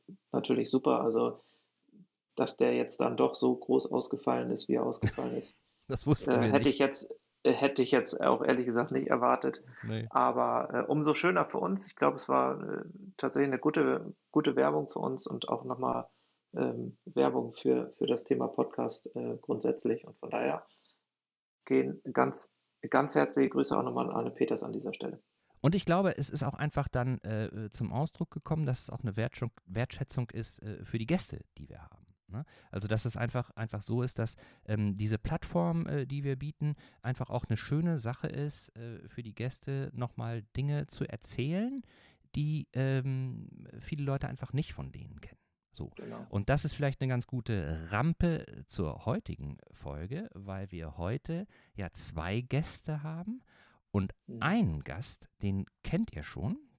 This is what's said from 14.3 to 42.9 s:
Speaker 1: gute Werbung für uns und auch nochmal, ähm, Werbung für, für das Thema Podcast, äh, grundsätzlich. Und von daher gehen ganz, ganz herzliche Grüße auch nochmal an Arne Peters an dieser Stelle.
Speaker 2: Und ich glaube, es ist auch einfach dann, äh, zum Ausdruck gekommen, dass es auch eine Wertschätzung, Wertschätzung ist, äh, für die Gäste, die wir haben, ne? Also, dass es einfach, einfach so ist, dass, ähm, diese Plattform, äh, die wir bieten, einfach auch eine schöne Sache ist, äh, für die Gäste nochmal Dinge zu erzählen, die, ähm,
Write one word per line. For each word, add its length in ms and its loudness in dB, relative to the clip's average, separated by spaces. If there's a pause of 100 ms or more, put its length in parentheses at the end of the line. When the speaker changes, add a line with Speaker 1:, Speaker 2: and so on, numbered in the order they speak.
Speaker 1:
gute 240 4
Werbung 340 4
für 120 -6
uns 260 -2
und 220 -4
auch 160 0
nochmal, 420 -2 (480)
ähm, 420 -2 (100)
Werbung 480 2
für, 440 2
für 80 2
das 180 0
Thema 220 2
Podcast, 680 -2
äh, 240 -4
grundsätzlich. 680 0
Und 120 -18
von 120 -12
daher 340 -2 (1000)
gehen 360 2 (120)
ganz, 420 2 (360)
ganz 240 4
herzliche 340 6
Grüße 280 2
auch 60 4
nochmal 280 0
an 60 -4
Arne 140 -2
Peters 320 0
an 100 -6
dieser 200 -6
Stelle. 300 -8 (380)
Speaker 2:
Und 140 4
ich 100 0
glaube, 340 2
es 100 -2
ist 140 -4
auch 120 -2
einfach 340 -2
dann, 320 0
äh, 500 -4
zum 220 -4
Ausdruck 380 -2
gekommen, 360 -2
dass 160 -2
es 80 -14
auch 120 -8
eine 140 -2
Wertschätzung, 360 -4 (140)
Wertschätzung 640 -4
ist, 320 -8
äh, 220 -10
für 140 -4
die 80 -2
Gäste, 340 0 (160)
die 140 -14
wir 120 -16
haben, 220 -20 (220)
ne? 180 -8 (280)
Also, 160 -4
dass 180 0
es 100 -4
einfach, 360 -2
einfach 280 -6
so 220 0
ist, 160 -2
dass, 180 -2 (300)
ähm, 320 2
diese 200 2
Plattform, 680 0
äh, 180 -2
die 200 -4
wir 120 0
bieten, 380 -2 (260)
einfach 300 -4
auch 180 0
eine 80 2
schöne 440 0
Sache 260 -4
ist, 500 -6
äh, 320 -12
für 140 -10
die 120 -12
Gäste 600 -4
nochmal 480 -4 (140)
Dinge 320 0
zu 200 -6
erzählen, 760 -4 (520)
die, 400 -2
ähm, 760 0 (300)